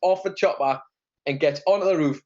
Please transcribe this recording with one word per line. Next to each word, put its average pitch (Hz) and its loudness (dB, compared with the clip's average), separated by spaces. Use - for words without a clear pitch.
off 185 0
a 190 -4
chopper 135 0
and 139 -4
gets 143 0
onto 190 2
the 190 2
roof 147 0